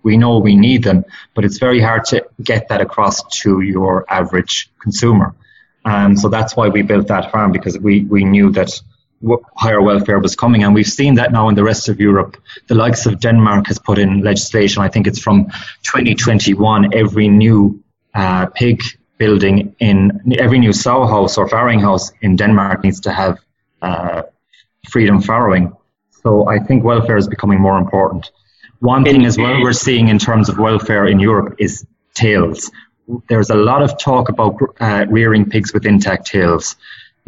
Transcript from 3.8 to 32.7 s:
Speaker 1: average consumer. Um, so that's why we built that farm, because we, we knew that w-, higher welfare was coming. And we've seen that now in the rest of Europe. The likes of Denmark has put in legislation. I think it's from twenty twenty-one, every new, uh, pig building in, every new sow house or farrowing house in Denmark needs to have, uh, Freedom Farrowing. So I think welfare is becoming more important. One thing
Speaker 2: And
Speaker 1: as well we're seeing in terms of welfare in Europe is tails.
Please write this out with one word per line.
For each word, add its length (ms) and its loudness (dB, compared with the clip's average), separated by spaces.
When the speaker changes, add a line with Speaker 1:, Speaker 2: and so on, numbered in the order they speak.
Speaker 1:
average 640 -4
consumer. 540 0
Um, 320 2
so 120 0
that's 260 -4
why 120 2
we 140 0
built 280 0
that 220 -4
farm, 200 0
because 260 -4
we, 280 0
we 180 0
knew 300 4
that 280 -4
w-, 240 -2
higher 280 0
welfare 340 0
was 180 -2
coming. 280 2
And 100 4
we've 140 2
seen 280 0
that 160 0
now 160 2
in 60 2
the 100 2
rest 240 -2
of 120 -4
Europe. 380 2
The 60 -2
likes 320 0
of 140 -2
Denmark 480 2
has 100 -6
put 220 -2
in 220 0
legislation. 600 -2
I 80 0
think 160 0
it's 140 -4
from 320 2
twenty 320 -2
twenty-one, 800 0
every 320 0
new, 560 2
uh, 320 -2
pig 340 -2
building 580 0
in, 640 0
every 180 2
new 160 4
sow 320 0
house 320 0
or 100 0
farrowing 340 0
house 300 -2
in 140 0
Denmark 480 0
needs 180 -2
to 100 -6
have, 260 -4
uh, 400 -6
Freedom 320 2
Farrowing. 500 0
So 240 2
I 100 0
think 260 0
welfare 340 0
is 100 0
becoming 320 -2
more 180 2
important. 540 -2
One 240 2
thing 140 4
Speaker 2:
And 100 4
Speaker 1:
as 100 0
well 240 -2
we're 120 0
seeing 340 0
in 100 2
terms 320 0
of 80 -4
welfare 480 0
in 140 2
Europe 400 0
is 260 -6
tails. 560 -2